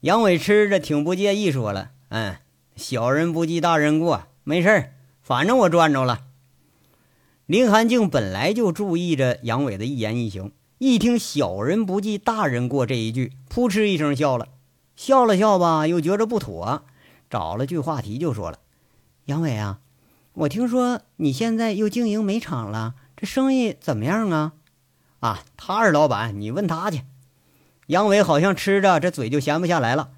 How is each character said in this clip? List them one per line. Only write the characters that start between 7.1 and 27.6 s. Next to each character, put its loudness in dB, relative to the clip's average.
林 4
寒 4
静 2
本 -2
来 0
就 0
注 -2
意 0
着 0
杨 -2
伟 -4
的 -6
一 -4
言 -2
一 -4
行， -10
一 4
听 2
“小 -4
人 0
不 -2
计 -4
大 -2
人 -2
过” 0
这 -4
一 -2
句， -4
扑 0
哧 0
一 0
声 0
笑 0
了， -8
笑 4
了 4
笑 4
吧， 2
又 0
觉 0
着 2
不 -2
妥， -6
找 -4
了 -4
句 -4
话 -4
题 -8
就 -2
说 -6
了 -16
：“杨 -2
伟 -2
啊， -6
我 -2
听 -4
说 -2
你 -2
现 -2
在 -2
又 -2
经 -2
营 -2
煤 -2
厂 -6
了， -6
这 -10
生 0
意 0
怎 -4
么 -4
样 -2
啊 -2
？”“啊， -4
他 -2
是 6
老 6
板， -2
你 -8
问 -4
他 -4
去。” -6